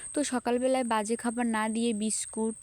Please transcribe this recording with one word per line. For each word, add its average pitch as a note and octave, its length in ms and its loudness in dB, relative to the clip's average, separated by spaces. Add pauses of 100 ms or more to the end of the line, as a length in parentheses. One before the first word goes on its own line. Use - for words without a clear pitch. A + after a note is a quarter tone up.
(100)
তো - 140 -4
সকালবেলায় B3+ 680 2
বাজে A3 240 0
খাবার A#3 300 -2
না A3 220 0
দিয়ে A#3 260 2
বিস্কুট, A3 680 -2